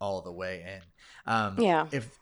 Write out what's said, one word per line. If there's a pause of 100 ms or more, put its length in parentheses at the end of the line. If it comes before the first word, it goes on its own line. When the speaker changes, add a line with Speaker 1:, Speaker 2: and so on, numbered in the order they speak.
Speaker 1:
all
the
way.
And, (440)
um,
Speaker 2:
Yeah.
Speaker 1:
if,